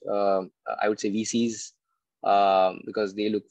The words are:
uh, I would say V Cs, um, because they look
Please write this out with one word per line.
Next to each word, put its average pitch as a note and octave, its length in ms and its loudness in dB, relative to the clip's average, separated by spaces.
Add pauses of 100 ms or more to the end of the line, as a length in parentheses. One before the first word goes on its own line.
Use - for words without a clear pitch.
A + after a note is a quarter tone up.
(100)
uh, G2 720 -2
I G#2 80 0
would G#2+ 100 -2
say G#2+ 120 -4
V G#2+ 140 -2
Cs, A#2 500 -4 (500)
um, F#2+ 640 4
because G2+ 280 -4
they G#2 140 -2
look G#2+ 220 -2